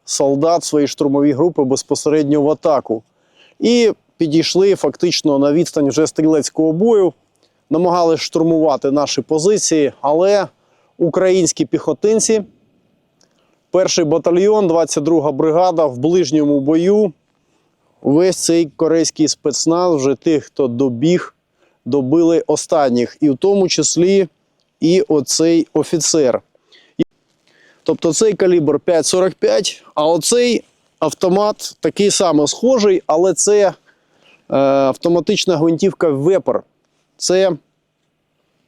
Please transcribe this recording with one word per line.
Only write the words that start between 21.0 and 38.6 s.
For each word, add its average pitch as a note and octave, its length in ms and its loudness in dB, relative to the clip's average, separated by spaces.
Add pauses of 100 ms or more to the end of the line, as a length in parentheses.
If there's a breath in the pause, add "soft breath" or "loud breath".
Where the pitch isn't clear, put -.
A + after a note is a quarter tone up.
добили D3 600 0
останніх, C3+ 760 -2
і D3+ 100 2
в C3 60 -2
тому G3 320 0
числі F3 600 0 (520)
і E3+ 200 2
оцей D#3+ 720 0
офіцер. D3 680 -2 (1400 soft breath)
Тобто D#3+ 300 -2
цей G#3+ 220 2
калібр E3 460 2
п'ять E3 260 0
сорок F#3 280 0
п'ять, G#3+ 500 -2 (100)
а D3+ 120 -2
оцей A3+ 580 0 (340)
автомат F#3+ 840 -2
такий F#3+ 300 0
самий D3+ 360 2
схожий, G#3 600 0
але E3+ 280 0
це, G3+ 340 2
е, D3 60 -8 (840 soft breath)
автоматична D3+ 960 0
гвинтівка E3 520 0
Вепр. D3 540 -2 (540)
Це F#3 340 0 (1160)